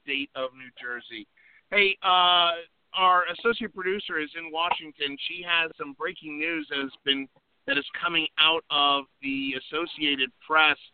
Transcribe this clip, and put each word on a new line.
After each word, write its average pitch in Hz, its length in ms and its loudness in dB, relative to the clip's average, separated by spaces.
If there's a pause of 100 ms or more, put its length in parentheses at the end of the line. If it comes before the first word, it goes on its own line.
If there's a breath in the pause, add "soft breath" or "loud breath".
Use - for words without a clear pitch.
State 139 340 -6
of 131 180 -6
New 127 180 -20 (100)
Jersey. 120 460 -12 (420 soft breath)
Hey, 196 320 4
uh, 180 560 4 (400)
our 180 280 6 (120)
associate 233 360 -2
producer 185 460 -4
is 151 180 -4
in 165 140 -12
Washington. 156 680 -4 (100)
She 175 180 -8
has 165 320 0
some 147 160 -12
breaking 156 440 -8
news 156 320 -4
that 143 100 -2
has 139 140 -6 (120)
been, 139 220 0 (400)
that - 100 0
is - 80 -2 (160)
coming 165 260 0 (120)
out 160 300 4
of 143 360 2 (160)
the 135 400 -4
Associated 151 680 -2 (140)
Press. 156 320 4 (160)